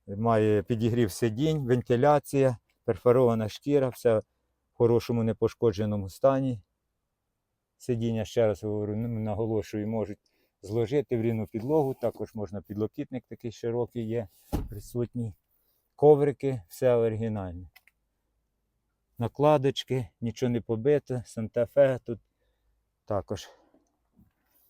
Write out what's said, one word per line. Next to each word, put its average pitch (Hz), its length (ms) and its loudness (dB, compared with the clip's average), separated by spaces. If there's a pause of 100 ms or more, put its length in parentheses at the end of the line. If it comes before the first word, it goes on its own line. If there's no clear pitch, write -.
Має 107 560 2
підігрів 113 480 0
сидінь, 135 540 -2
вентиляція, 127 920 2 (260)
перфорована 117 680 2
шкіра, 139 400 0
все 113 300 2
в - 40 -2 (500)
хорошому 117 500 2
непошкодженому 107 840 0
стані. 135 520 0 (1160)
Сидіння, 113 480 -2
ще 113 220 2
раз 104 160 -2
говорю, 104 300 -4
н-, 113 300 -4
наголошую, 107 640 -4
можуть 104 460 -6 (280)
зложити 117 560 -2
в 110 40 0
рівну 113 260 -2
підлогу, 135 460 0
також - 420 -6
можна, 104 260 -8
підлокітник 110 680 -8
такий 113 220 -12
широкий 117 560 -6
є, 110 200 -4 (420)
присутній. 113 680 -8 (600)
Коврики, 139 720 4
все 123 280 2
оригінальне. 107 760 -4 (1500)
Накладочки, 131 920 0 (120)
нічого 117 280 -4
не 117 120 -2
побито, 123 640 -2
Санта-Фе 120 800 0
тут 117 140 -8 (840)
також. 101 440 -4 (1200)